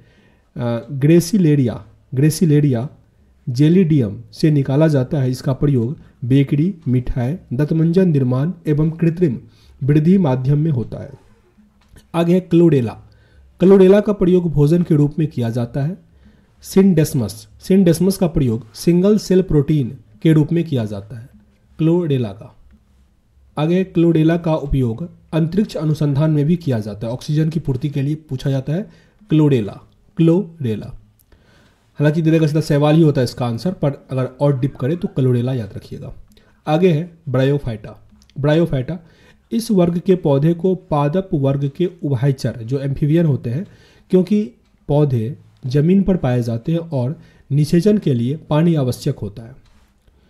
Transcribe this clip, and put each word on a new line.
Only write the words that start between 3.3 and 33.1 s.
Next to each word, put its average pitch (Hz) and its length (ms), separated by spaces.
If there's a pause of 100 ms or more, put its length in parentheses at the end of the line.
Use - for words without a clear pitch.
जेलिडियम 143 720 (100)
से 156 200
निकाला 143 360
जाता 143 320
है, 127 120
इसका 131 220
प्रयोग 131 440 (280)
बेकरी, 143 500 (120)
मिठाई, 123 460 (200)
दंतमंजन 160 560
निर्माण 135 420 (160)
एवं 156 240
कृत्रिम 160 480 (440)
वृद्धि 151 340
माध्यम 135 400
में 156 140
होता 110 320
है। - 80 (1040)
आगे 170 180
है 185 60
क्लोरेला। 160 640 (580)
क्लोरेला 190 400
का 208 140
प्रयोग 180 380
भोजन 147 320
के 165 120
रूप 147 240
में 156 80
किया 120 220
जाता 123 340
है। 170 140 (640)
सिंडेस्मस, 156 840 (120)
सिंडेस्मस 185 580
का 180 100
प्रयोग 131 460
सिंगल 185 440
सेल 190 240
प्रोटीन 151 560 (260)
के 160 100
रूप 156 180
में 170 120
किया 131 220
जाता 104 340
है 127 100 (480)
क्लोरेला 156 520
का। - 260 (1040)
आगे 170 260
क्लोरेला 165 540
का 160 180
उपयोग 139 540 (240)
अंतरिक्ष 165 440
अनुसंधान 151 540
में 147 140
भी 175 100
किया 139 240
जाता 107 280
है, 117 60
ऑक्सीजन 156 360
की 160 100
पूर्ति 139 300
के 139 120
लिए 147 140
पूछा 139 340
जाता 135 240
है 190 160 (400)
क्लोरेला, 139 500 (380)
क्लोरेला। 165 680 (1120)
हालांकि 151 220
दे 160 100
देगा 160 160
सीधा 156 140
शैवाल 151 340
ही 170 60
होता 143 200